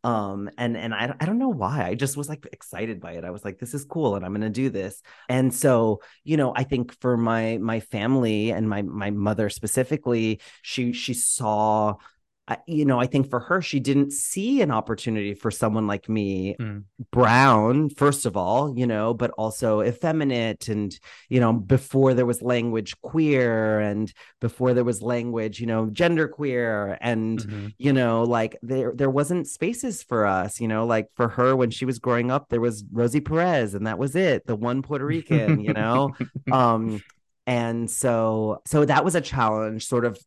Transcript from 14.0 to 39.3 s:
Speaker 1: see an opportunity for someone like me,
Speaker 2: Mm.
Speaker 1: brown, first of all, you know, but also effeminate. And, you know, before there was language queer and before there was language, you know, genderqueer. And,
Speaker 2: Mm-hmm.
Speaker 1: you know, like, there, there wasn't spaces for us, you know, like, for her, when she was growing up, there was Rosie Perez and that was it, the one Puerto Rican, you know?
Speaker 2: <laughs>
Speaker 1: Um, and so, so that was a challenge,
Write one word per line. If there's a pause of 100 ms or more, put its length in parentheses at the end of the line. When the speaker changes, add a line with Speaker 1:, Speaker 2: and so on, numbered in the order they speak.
Speaker 1:
see
an
opportunity
for
someone
like
me,
Speaker 2:
Mm. (260)
Speaker 1:
brown,
first
of
all,
you
know,
but
also
effeminate.
And, (320)
you
know,
before
there
was
language
queer
and (280)
before
there
was
language,
you
know,
genderqueer.
And,
Speaker 2:
Mm-hmm. (120)
Speaker 1:
you
know,
like,
there,
there
wasn't
spaces
for
us,
you
know,
like,
for
her,
when
she
was
growing
up,
there
was
Rosie
Perez
and
that
was
it,
the
one
Puerto
Rican,
you
know?
Speaker 2:
<laughs>
Speaker 1:
Um, (420)
and
so,
so
that
was
a
challenge,